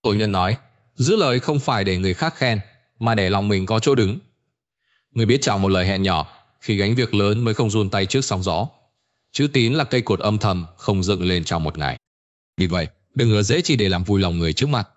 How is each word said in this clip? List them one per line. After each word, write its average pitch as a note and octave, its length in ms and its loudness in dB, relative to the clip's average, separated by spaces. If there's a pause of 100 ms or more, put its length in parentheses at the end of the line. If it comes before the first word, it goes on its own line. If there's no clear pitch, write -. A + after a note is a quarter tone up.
Tổ G#2+ 120 0
nhân G#2+ 180 0
nói, F#2+ 260 0 (380)
giữ D#3 200 2
lời C3 240 2
không D3 200 -2
phải A#2 240 0
để F#2+ 140 0
người F#2 160 0
khác D#3+ 220 -4
khen, A2+ 240 0 (400)
mà A#2 160 0
để F#2+ 140 0
lòng G2+ 180 0
mình F#2+ 180 0
có A2 140 0
chỗ C#3 160 2
đứng. A2+ 240 2 (920)
Người A2+ 140 0
biết C3 160 4
chọn G2+ 200 0
một G2 80 2
lời F#2 160 2
hẹn G2 180 0
nhỏ, E2+ 240 0 (320)
khi G#2+ 180 -2
gánh G2+ 180 2
việc B2 180 0
lớn G#2 300 2
mới A2+ 100 0
không A2 160 0
run G2+ 200 0
tay G2 160 0
trước B2+ 200 -2
sóng F#2 180 -4
gió. F#2 240 -2 (640)
Chữ C#3+ 220 0
tín B2 200 2
là D#3 100 0
cây B2 180 0
cột G2+ 180 0
âm G#2 180 0
thầm, F2+ 280 -2 (120)
không G2 260 -2
dựng F2+ 200 -2
lên F2+ 200 0
trong E2 200 -4
một D2+ 140 -4
ngày. C2+ 200 -4 (600)
Vì F#2 100 0
vậy, E2+ 200 -2 (280)
đừng B2 140 2
hứa G#2 120 4
dễ B2 200 2
chỉ D#3 140 0
để G#2 140 0
làm F2+ 140 0
vui G2 180 2
lòng E2+ 180 0
người E2 140 0
trước C#3+ 160 -2
mặt. A#2 280 -2